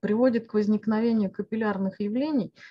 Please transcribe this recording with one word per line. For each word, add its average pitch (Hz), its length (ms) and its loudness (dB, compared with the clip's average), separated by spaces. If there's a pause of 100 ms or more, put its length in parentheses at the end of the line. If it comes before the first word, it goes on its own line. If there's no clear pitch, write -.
приводит 226 480 2
к - 60 -8
возникновению 214 760 2
капиллярных 202 720 -4
явлений. 233 520 -2 (180)